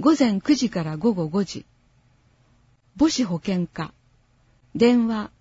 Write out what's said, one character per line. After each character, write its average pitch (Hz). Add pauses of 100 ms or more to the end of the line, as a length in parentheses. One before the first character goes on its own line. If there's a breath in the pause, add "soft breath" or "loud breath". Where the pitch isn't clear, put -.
午 294
前 220
九 -
時 247
か 170
ら 156
午 214
後 170
五 190
時。 - (1300)
母 311
子 247
保 170
健 180
課。 - (840)
電 240
話、 220 (100)